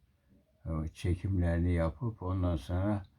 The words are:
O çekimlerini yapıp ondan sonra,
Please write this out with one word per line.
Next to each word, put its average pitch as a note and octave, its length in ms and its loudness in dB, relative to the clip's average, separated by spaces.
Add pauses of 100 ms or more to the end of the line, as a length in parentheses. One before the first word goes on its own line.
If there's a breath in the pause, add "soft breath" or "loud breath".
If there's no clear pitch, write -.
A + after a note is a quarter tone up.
(680)
O D#2+ 180 -2
çekimlerini F2 840 2
yapıp E2+ 500 -2
ondan F2+ 340 0
sonra, F#2+ 460 -2 (160 soft breath)